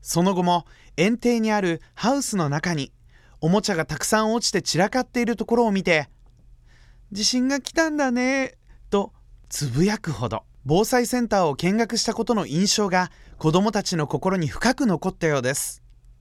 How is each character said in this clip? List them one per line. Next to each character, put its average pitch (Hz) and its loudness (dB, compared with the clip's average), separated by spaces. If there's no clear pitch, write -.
そ - 0
の 196 2
後 180 -2
も 175 2
園 214 2
庭 240 2
に 220 0
あ 208 0
る 170 -2
ハ 233 0
ウ 277 0
ス 214 -4
の 156 0
中 151 -2
に 143 -6
お 160 0
も 202 4
ち - -4
ゃ 190 0
が 160 0
た 151 -8
く - -8
さ 220 2
ん 220 0
落 233 -2
ち - -2
て 180 0
散 - -4
ら 196 2
か 254 -2
っ 247 -2
て - -2
い 240 2
る 226 0
と 214 -4
こ 233 0
ろ 240 4
を 220 2
見 196 0
て、 156 0
「地 208 -4
震 247 0
が 277 0
来 - -10
た 320 2
ん 302 -4
だ 277 2
ね」 262 0
と 202 0
つ - -6
ぶ 127 0
や 208 2
く - -8
ほ 117 -4
ど、 - -6
防 170 2
災 247 2
セ 247 -2
ン 233 0
タ 202 2
ー - 4
を 143 0
見 180 0
学 233 0
し - -2
た 226 -2
こ 226 -2
と 240 2
の 196 0
印 160 0
象 208 0
が 180 0
子 160 0
ど 180 4
も 220 2
た 202 -2
ち - -4
の 151 -2
心 185 -2
に 160 -2
深 233 0
く 285 0
残 185 0
っ 185 -10
た - -2
よ 147 2
う - -4
で 127 0
す。 - -8